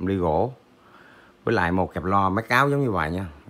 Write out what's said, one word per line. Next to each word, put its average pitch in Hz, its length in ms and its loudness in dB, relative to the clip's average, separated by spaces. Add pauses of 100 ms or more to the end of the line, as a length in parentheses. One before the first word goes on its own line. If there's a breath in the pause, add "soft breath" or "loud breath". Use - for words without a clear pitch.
âm 90 60 -4
ly 98 100 0
gỗ. 87 360 0 (920 loud breath)
Với 113 100 0
lại 87 180 2
một 92 220 0
cặp 82 100 -6
lo 98 240 2
máy 98 200 -2
cáo 131 220 2
giống 143 140 0
như 120 60 0
vậy 80 200 -2
nha. 92 160 -4 (240)